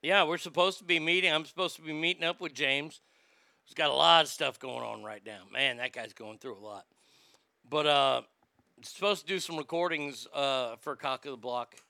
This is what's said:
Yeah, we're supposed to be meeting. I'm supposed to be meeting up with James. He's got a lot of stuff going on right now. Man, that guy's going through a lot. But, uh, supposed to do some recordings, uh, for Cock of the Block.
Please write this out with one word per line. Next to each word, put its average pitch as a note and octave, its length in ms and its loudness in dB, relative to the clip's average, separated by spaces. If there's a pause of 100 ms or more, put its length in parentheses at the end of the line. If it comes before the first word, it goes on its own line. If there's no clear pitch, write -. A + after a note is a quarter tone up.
Yeah, F#3+ 220 6
we're E3 160 2
supposed F3 400 2
to G#3+ 60 -20
be E3+ 160 2
meeting. E3+ 320 2
I'm D#3 120 2
supposed E3+ 300 -4
to D#3+ 80 -18
be D#3 100 -10
meeting E3 300 -2
up E3+ 180 -2
with D#3+ 140 -8
James. C#3 460 -2 (640)
He's - 100 -20
got D3+ 160 0
a - 20 0
lot D#3+ 320 8
of C#3 60 -8
stuff C3+ 300 -4
going A#2+ 240 -8
on A2 180 -8
right G#2+ 240 -12
now. G#2 140 -14 (120)
Man, B2+ 260 0
that B2 140 -6
guy's A2 200 -10
going A2 260 -16
through B2 180 -12
a G2+ 80 -20
lot. G2+ 220 -14 (840)
But, D3 180 0
uh, C3+ 360 4 (600)
supposed G3 400 -2
to - 40 -18
do F#3 140 -2
some E3 160 -8
recordings, D#3 760 -4
uh, C3 440 -2
for C#3 180 -8
Cock C3 320 -6
of C#3+ 60 -8
the B2+ 40 -10
Block. A#2+ 380 -8 (160)